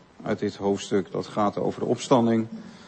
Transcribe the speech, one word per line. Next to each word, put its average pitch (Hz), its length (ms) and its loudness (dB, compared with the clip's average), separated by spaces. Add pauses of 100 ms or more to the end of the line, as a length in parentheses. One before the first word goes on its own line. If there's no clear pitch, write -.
(240)
uit 107 160 -2
dit 104 160 -4
hoofdstuk. 98 560 -2
Dat 95 160 -4
gaat 104 300 0
over 98 220 -2
de - 60 -2
opstanding 117 600 4 (400)